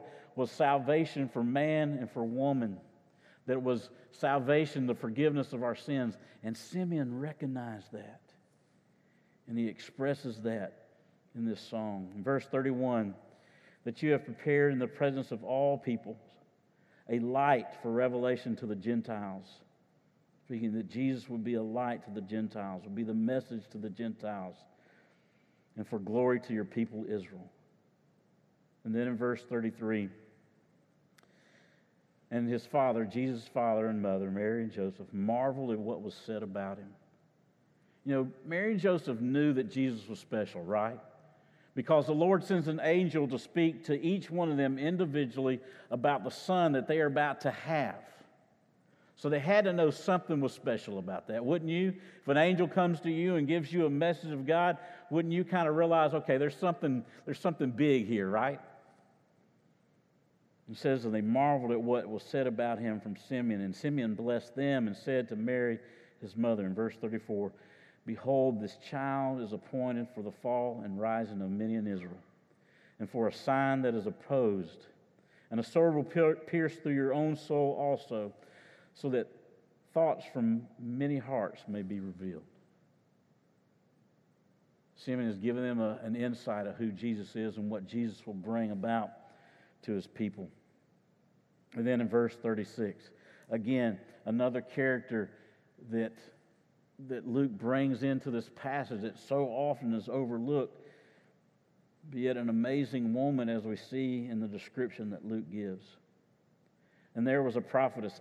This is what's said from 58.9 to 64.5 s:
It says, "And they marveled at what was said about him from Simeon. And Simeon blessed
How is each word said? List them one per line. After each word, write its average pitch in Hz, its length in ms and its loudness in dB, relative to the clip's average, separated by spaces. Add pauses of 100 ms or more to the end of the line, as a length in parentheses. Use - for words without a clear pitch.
It 110 40 -10
says, 135 300 2
"And 110 80 2
they 107 80 2
marveled 127 500 4
at 120 100 2
what 117 280 2
was 104 140 -6
said 135 240 0
about 117 320 0
him 110 200 -2
from 104 160 -6
Simeon. 120 460 -2
And 95 140 -2
Simeon 131 400 0
blessed 117 400 -2